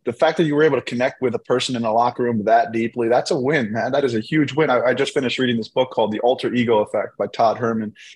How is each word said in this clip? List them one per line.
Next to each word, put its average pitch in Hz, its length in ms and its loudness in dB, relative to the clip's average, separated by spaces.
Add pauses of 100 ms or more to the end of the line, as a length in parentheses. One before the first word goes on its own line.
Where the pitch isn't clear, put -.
The 120 100 -4
fact 160 240 0
that 185 60 2
you 147 100 0
were 147 100 4
able 143 140 4
to 117 60 -4
connect 127 400 -2
with 120 100 0
a 117 60 -4
person 127 360 -2
in 117 60 -4
the 113 100 0
locker 120 300 0
room 117 220 0
that 113 280 2
deeply, 113 360 -2
that's 120 240 0
a 139 80 0
win, 127 320 0
man. 117 220 -4
That 139 100 0
is 123 100 -2
a 113 60 -2
huge 139 340 -2
win. 147 160 2
I, 123 120 2
I 123 120 2
just 135 200 -2
finished 131 260 -2
reading 123 180 0
this 110 120 -6
book 127 200 0
called 110 220 0
The 107 80 -4
Alter 123 340 0
Ego 117 260 2
Effect 104 380 -4
by 104 100 -4
Todd 110 300 0
Herman. 113 380 -4 (200)